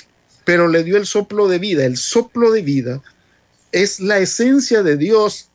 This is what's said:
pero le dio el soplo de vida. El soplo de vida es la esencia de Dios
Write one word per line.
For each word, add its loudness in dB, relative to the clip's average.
pero 2
le 0
dio 0
el 0
soplo -2
de 0
vida. -2
El -2
soplo 0
de 0
vida -4
es -2
la 0
esencia 2
de 2
Dios 0